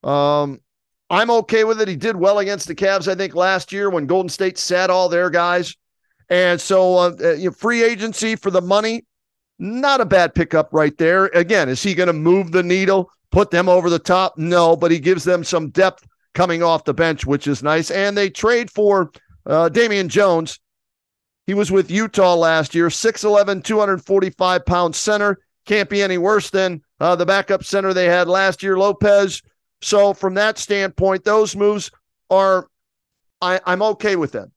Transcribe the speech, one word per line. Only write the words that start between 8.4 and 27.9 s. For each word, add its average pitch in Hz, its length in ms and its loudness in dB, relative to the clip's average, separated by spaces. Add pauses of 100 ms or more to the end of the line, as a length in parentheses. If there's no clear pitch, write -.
the 180 100 0
money, 214 440 -2 (520)
not 247 440 -2
a 220 40 0
bad 175 300 2
pickup 160 360 0
right 151 280 0
there. 175 340 2
Again, 175 340 2
is 127 140 -4
he 196 140 -2
gonna 175 180 0
move 170 380 2
the 180 120 0
needle, 190 460 0 (220)
put 196 180 2
them 180 180 0
over 180 220 4
the 170 100 0
top? 185 380 0
No, 165 380 2
but 165 160 0
he 170 80 2
gives 160 240 0
them 175 200 0
some 160 280 -4
depth 185 360 0 (280)
coming 170 260 0
off 165 220 0
the 147 100 -4
bench, 165 320 -2
which 139 220 -2
is 139 160 -4
nice. 160 260 -2
And 196 260 -2
they 202 140 0
trade 226 400 -2
for 202 420 0 (340)
uh, 165 240 2
Damian 202 400 0
Jones. 170 500 0 (880)
He 190 60 -4
was 196 180 0
with 190 200 0
Utah 196 440 2
last 160 380 0
year, 170 160 2
six 220 340 -4
eleven, 202 380 2
two 214 180 -2
hundred 196 240 0
forty-five 185 640 0
pound 175 300 0
center. 208 440 -2 (260)
Can't 208 240 -2
be 202 140 0
any 185 160 -2
worse 202 320 0
than, 185 300 -2 (180)
uh, 175 160 2
the 170 100 -2
backup 196 380 0
center 190 280 -2